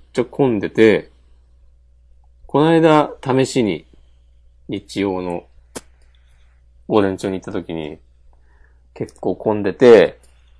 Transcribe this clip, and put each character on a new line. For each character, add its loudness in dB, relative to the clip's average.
ち -6
ゃ -4
混 -4
ん -6
で -6
て、 2
こ -2
の 2
間、 2
試 -2
し -2
に、 -4
日 -10
曜 -4
の -10
午 2
前 -2
中 -8
に -6
行 -14
っ -20
た -14
時 -10
に、 -12
結 -14
構 -8
混 -6
ん -8
で -6
て、 6